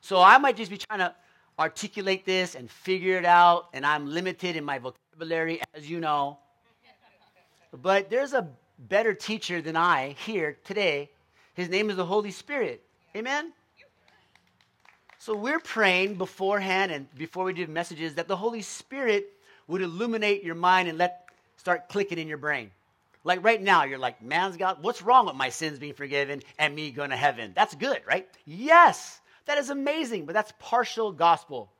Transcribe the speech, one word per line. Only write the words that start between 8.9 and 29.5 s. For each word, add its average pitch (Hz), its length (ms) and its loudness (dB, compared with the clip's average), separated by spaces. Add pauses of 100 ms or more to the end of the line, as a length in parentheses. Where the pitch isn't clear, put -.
teacher 202 460 -6
than 160 160 -6
I 143 480 2
here 165 400 -4
today 165 460 -2 (500)
his 180 80 -6
name 208 220 -2
is 190 60 -4
the 180 100 -2
Holy 208 240 -2
Spirit. 190 520 -8 (320)
Amen? 285 380 -6 (1700)
So 220 180 -6
we're 269 240 -2
praying 196 540 2
beforehand 190 760 -2
and 139 260 -12
before 165 280 -8
we 185 80 -4
do 170 140 -6
messages 160 480 -8
that 165 140 -8
the 190 80 -2
Holy 220 260 -6
Spirit 220 680 -4 (340)
would 185 160 -4
illuminate 202 600 -2
your 165 120 -8
mind 180 340 2
and 160 80 -8
let, 180 320 -2 (300)
start 175 320 -4
clicking 196 280 -4
in 160 80 -8
your 151 120 -10
brain. 131 320 -4 (520)
Like 180 220 -2
right 220 160 4
now, 185 240 4
you're 135 140 -6
like, 123 240 -6
"Man's 170 340 -2
God, 185 260 -4
what's 214 200 -6
wrong 233 240 6
with 151 100 -6
my 131 140 -2
sins 151 280 -8
being 147 140 -12
forgiven 139 500 -4 (160)
and 151 160 0
me 151 160 -10
going 139 200 -8
to 131 60 -4
heaven?" 120 380 0
That's 214 200 2
good, 214 320 -4
right? 165 200 -2 (200)
Yes, 269 720 4 (240)
that 294 140 -2